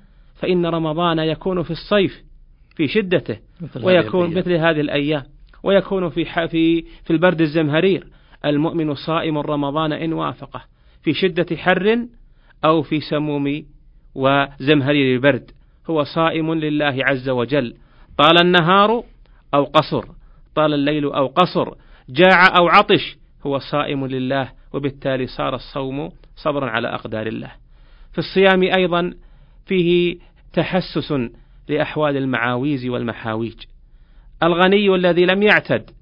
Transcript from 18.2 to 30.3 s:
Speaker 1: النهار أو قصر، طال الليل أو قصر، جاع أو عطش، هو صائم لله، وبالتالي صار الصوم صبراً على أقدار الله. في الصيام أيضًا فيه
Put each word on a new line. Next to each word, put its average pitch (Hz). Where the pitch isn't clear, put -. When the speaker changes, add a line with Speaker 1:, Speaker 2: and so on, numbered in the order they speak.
Speaker 1:
النهار 185
أو 143
قصر، 151
طال 151
الليل 143
أو 143
قصر، 170
جاع 180
أو 175
عطش، 190
هو 139
صائم 143
لله، 131
وبالتالي 139
صار 139
الصوم 139
صبراً 143
على 117
أقدار 110
الله. 117
في -
الصيام 190
أيضًا 175
فيه 175